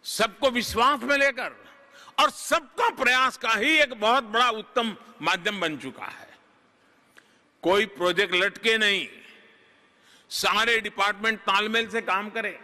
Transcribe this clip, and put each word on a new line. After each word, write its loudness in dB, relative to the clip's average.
सबको -2
विश्वास 0
में 0
लेकर -2
और 4
सबका -2
प्रयास 2
का -4
ही 2
एक 2
बहुत 2
बड़ा 2
उत्तम -4
माध्यम -2
बन -2
चुका -12
है। -16
कोई 4
प्रोजेक्ट 0
लटके 2
नहीं, 2
सारे 2
डिपार्टमेंट -2
तालमेल 0
से -4
काम -2
करें -8